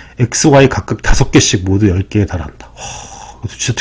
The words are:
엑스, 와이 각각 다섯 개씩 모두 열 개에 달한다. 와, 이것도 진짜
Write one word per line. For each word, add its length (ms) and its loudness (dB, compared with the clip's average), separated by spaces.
엑스, 280 -2
와이 240 6
각각 320 -6
다섯 280 4
개씩 360 2
모두 240 0
열 180 -2
개에 160 0
달한다. 440 -10
와, 140 -20
이것도 180 -10
진짜 220 -4